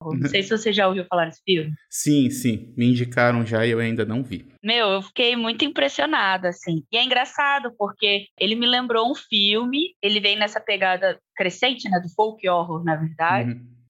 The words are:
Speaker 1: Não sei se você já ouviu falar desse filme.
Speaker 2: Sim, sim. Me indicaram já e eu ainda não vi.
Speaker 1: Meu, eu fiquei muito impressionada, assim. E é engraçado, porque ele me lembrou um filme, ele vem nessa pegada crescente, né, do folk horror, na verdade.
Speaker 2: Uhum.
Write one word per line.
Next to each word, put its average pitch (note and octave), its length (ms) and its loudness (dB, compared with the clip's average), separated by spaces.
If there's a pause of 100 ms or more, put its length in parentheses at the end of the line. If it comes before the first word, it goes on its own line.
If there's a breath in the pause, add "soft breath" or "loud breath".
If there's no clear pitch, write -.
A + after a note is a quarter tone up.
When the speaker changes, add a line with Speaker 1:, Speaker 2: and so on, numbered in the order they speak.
Speaker 1:
Não C#3 280 -4
sei G3 120 2
se A3 160 -2
você G#3+ 140 -2
já G3 160 4
ouviu F#3 180 -2
falar F3 200 0
desse - 180 -10
filme. D#3 300 0 (160)
Speaker 2:
Sim, C#3+ 400 2
sim. - 480 -4
Me A#2+ 80 2
indicaram A#2+ 600 2
já A2+ 200 0
e A#2+ 60 2
eu A2+ 80 2
ainda A2+ 260 -2
não A#2+ 180 -2
vi. - 240 -10 (160)
Speaker 1:
Meu, A3+ 240 2
eu F#3+ 140 0
fiquei A#3+ 340 0
muito A3+ 300 -2
impressionada, C#4 840 0
assim. E3+ 400 -4
E G#3+ 80 -2
é A#3+ 60 2
engraçado, B3+ 720 0
porque G3+ 500 0 (120)
ele G#3 160 0
me A#3+ 100 0
lembrou B3 460 2
um D4 40 -4
filme, A#3 840 0
ele G#3 200 0
vem G3+ 160 2
nessa G#3 240 -2
pegada F#3 580 0 (160)
crescente, G#3 540 -2
né, F3+ 100 2
do F3+ 160 -8
folk G#3+ 320 -2
horror, E3+ 380 0
na D#3+ 100 0
verdade. D#3+ 560 -2
Speaker 2:
Uhum. - 160 -12 (220)